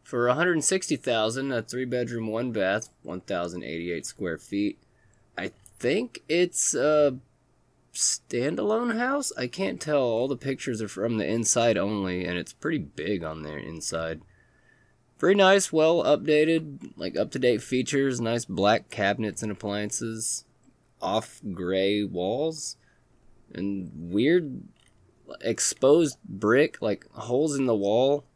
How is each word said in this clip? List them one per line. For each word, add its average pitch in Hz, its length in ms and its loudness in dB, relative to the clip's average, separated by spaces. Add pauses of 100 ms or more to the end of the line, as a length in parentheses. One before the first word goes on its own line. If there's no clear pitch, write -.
For 123 260 0
a 123 60 4
hundred 165 300 2
sixty 190 320 0
thousand, 120 560 -2
a 117 100 0
three-bedroom, 120 640 -4
one-bath, 110 640 -2 (140)
one 90 180 -10
thousand 87 420 -6
eighty-eight 82 440 -6
square 85 320 -6
feet. - 400 -4 (580)
I 95 140 -8 (260)
think 185 500 -2
it's 175 460 0
a 147 440 4 (760)
standalone 214 1040 -2
house? 262 400 -2
I 127 80 -4
can't 180 340 -4
tell. 151 220 2
All 120 260 2
the 139 80 -2
pictures 131 460 -6
are 104 60 -4
from 110 300 -2
the 85 100 0
inside 113 500 2
only, 92 480 -2
and 87 140 -2
it's - 140 -10
pretty - 260 -4
big 82 440 -4
on 78 200 -8
their 76 160 -10
inside. 82 640 -6 (1000)
Very 185 160 6
nice, 196 360 6
well 160 320 4
updated, 151 960 2
like, - 180 -6
up-to-date 117 460 2
features, 131 580 0
nice 117 260 -2
black 101 440 2
cabinets 104 540 -2
and 107 80 -4
appliances, 104 920 -6 (600)
off - 380 -4 (120)
gray 95 500 0
walls 123 760 -4 (760)
and 98 400 -6
weird 127 680 0 (800)
exposed 139 760 4 (100)
brick, 110 540 2
like, 104 300 -4
holes 131 440 -2
in 135 100 0
the 117 100 4
wall 123 480 2 (120)